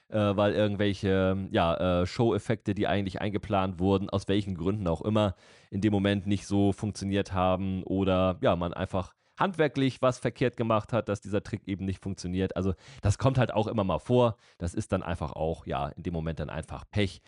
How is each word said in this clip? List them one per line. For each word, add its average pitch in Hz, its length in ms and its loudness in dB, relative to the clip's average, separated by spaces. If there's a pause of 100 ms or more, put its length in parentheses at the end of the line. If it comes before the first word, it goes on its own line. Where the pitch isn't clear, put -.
äh, 107 80 -2
weil 104 360 4
irgendwelche, 95 1000 2
ja, 87 500 2
äh, 90 60 2
Show-Effekte, 107 640 -2
die 98 140 -2
eigentlich 98 340 -2
eingeplant 95 580 -2
wurden, 95 300 2
aus - 180 -4
welchen 95 280 0
Gründen 95 320 -2
auch 82 160 0
immer, 107 320 2 (340)
in 101 120 -4
dem 104 120 4
Moment 101 320 2
nicht 101 220 -2
so 101 260 4
funktioniert 98 580 -2
haben 92 520 0
oder, 92 580 2
ja, 107 140 4
man 85 180 -2
einfach 92 400 -4 (260)
handwerklich 147 640 0
was 127 160 2
verkehrt 123 360 -2
gemacht 113 380 0
hat, 107 160 0
dass 101 100 -2
dieser 98 220 -2
Trick - 260 -8
eben 95 180 -4
nicht 95 180 -4
funktioniert. 92 520 -4
Also 92 200 0 (260)
das 101 160 2
kommt 131 220 2
halt 117 120 2
auch 107 140 2
immer 107 180 0
mal 90 140 0
vor. 123 380 2 (240)
Das 87 160 -6
ist - 160 -6
dann 92 100 2
einfach 82 300 -6
auch, 80 340 -4
ja, 71 220 -4
in 78 160 -12
dem 87 100 -6
Moment 80 260 -4
dann 78 120 -8
einfach 71 400 -10
Pech. 104 360 -2